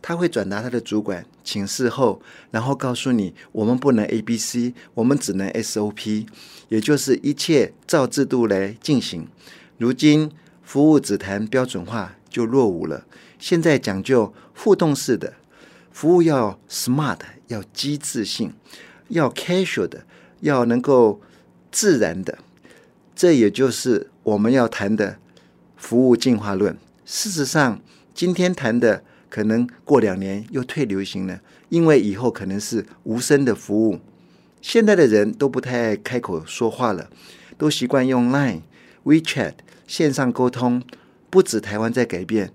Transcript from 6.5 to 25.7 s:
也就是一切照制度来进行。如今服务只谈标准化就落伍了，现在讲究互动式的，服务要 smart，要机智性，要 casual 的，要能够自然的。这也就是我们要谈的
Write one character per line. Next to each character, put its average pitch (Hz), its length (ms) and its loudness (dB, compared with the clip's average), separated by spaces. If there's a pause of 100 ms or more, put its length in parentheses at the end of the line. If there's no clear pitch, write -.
也 110 100 0
就 151 160 2
是 135 280 2
一 147 100 -2
切 143 400 0 (140)
照 143 200 2
制 135 200 -2
度 120 200 0
来 98 360 -2
进 139 180 0
行。 82 260 -10 (520)
如 117 120 0
今 151 400 2 (320)
服 147 280 4
务 147 100 6
只 101 160 -4
谈 98 300 -6
标 127 180 0
准 101 200 -8
化 98 320 -10 (120)
就 117 180 -2
落 123 220 2
伍 82 180 -4
了， 76 180 -8 (360)
现 170 200 0
在 156 160 4
讲 95 240 -2
究 113 320 2 (220)
互 196 220 2
动 156 180 2
式 131 220 -2
的， - 180 -8 (560)
服 160 240 2
务 175 80 6
要 127 460 0
smart， 131 500 -4 (300)
要 110 120 -8 (120)
机 143 260 -6
智 120 260 -6
性， 95 280 -6 (560)
要 151 220 0
casual 175 580 -2
的， - 160 -14 (380)
要 135 220 2
能 117 160 2
够 123 400 4 (520)
自 185 260 2
然 90 240 0
的。 - 160 -10 (800)
这 180 160 4
也 113 180 6
就 123 180 0
是 113 400 -2 (140)
我 107 160 0
们 110 140 2
要 123 160 4
谈 107 260 -2
的 101 240 -2 (580)